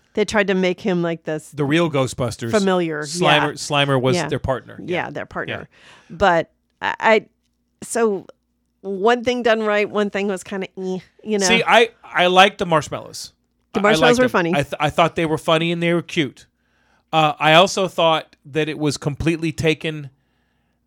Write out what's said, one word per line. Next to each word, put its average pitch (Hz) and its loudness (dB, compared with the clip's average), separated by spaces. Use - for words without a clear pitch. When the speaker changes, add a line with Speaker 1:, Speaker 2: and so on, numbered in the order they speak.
Speaker 1:
They 214 0
tried 202 0
to 196 0
make 180 0
him 180 0
like 170 -4
this 156 -8
Speaker 2:
The 143 -4
real 160 2
Ghostbusters. 123 -4
Speaker 1:
familiar, 180 0
Speaker 2:
Slimer, 156 -6
Speaker 1:
yeah. 151 2
Speaker 2:
Slimer 143 0
was 131 2
Speaker 1:
Yeah. 160 -2
Speaker 2:
their 143 -4
partner. 117 -8
Speaker 1:
Yeah, 160 -6
Speaker 2:
Yeah. 120 -10
Speaker 1:
their 147 -10
partner. - -10
Speaker 2:
Yeah. - -20
Speaker 1:
But 170 2
I, 95 -2
I, 220 2
so 220 -2
one 202 0
thing 247 -2
done 220 2
right, 208 0
one 202 -2
thing 196 -4
was 190 -6
kinda, 190 -10
eh, 185 -6
you 214 -2
know. 196 0
Speaker 2:
See, 226 4
I, 226 4
I 180 0
liked 190 4
the 196 -2
marshmallows. - -4
Speaker 1:
The 214 -2
Speaker 2:
I, - -2
I - -4
Speaker 1:
marshmallows 214 4
Speaker 2:
liked - -2
Speaker 1:
were 254 6
Speaker 2:
them. 240 -2
Speaker 1:
funny. 170 0
Speaker 2:
I, 147 0
th-, - -8
I 147 0
thought 165 2
they 170 0
were 151 0
funny 165 0
and 170 -4
they 170 2
were 170 0
cute. - -6
Uh, 156 2
I 156 4
also 190 4
thought 165 -2
that 151 -4
it 143 -8
was 151 -2
completely 156 -4
taken 156 -4